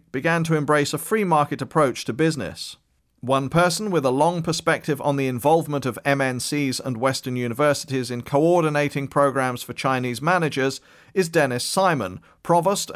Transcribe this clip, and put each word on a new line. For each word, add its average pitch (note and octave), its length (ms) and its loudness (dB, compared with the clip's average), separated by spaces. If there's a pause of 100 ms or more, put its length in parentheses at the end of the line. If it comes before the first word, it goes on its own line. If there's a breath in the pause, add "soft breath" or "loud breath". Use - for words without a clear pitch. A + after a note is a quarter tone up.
(120)
began E3 340 0
to D#3+ 100 2
embrace D3 360 2
a D3+ 60 -4
free A3 260 -2
market D3+ 380 0
approach C3+ 440 0
to C3 80 -4
business. D3 640 -4 (440)
One C3+ 280 0
person F3+ 420 2
with D3+ 140 2
a B2+ 60 4
long E3 320 2
perspective D#3+ 580 -2
on C#3 160 0
the C3+ 100 0
involvement C#3+ 580 0
of A#2+ 200 -2
M C#3 160 2
N B2+ 180 -2
Cs C#3 400 -2
and C3 160 -4
Western B2+ 400 -2
universities B2+ 760 -2
in A#2+ 120 -6
coordinating D3 880 2
programs C3 520 0
for B2 120 -12
Chinese B2+ 480 -2
managers D3 580 0 (340 soft breath)
is F#3 140 2
Dennis C#3 380 0
Simon, D3 560 0 (220 soft breath)
Provost F3 520 2